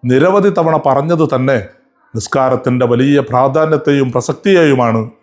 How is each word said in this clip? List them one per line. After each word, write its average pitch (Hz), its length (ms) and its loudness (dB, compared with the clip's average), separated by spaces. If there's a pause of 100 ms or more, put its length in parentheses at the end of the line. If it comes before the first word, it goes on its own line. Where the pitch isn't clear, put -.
നിരവധി 180 520 2
തവണ 160 280 0
പറഞ്ഞത് 160 480 0
തന്നെ 131 240 0 (580)
നിസ്കാരത്തിൻ്റെ 127 800 -2
വലിയ 135 260 2 (100)
പ്രാധാന്യത്തെയും 143 840 0
പ്രസക്തിയെയുമാണ് 131 880 0 (240)